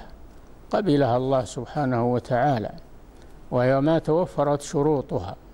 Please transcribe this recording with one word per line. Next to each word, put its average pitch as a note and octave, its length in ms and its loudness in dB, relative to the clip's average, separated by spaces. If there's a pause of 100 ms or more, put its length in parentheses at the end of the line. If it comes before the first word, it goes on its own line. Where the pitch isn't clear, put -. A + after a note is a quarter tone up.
(720)
قبلها C#3+ 460 2
الله C3 280 0
سبحانه B2 680 -2
وتعالى، B2 580 0 (800)
وهي B2+ 300 4
ما D#3 180 4
توفرت D3+ 640 0
شروطها. C#3+ 760 -2 (180)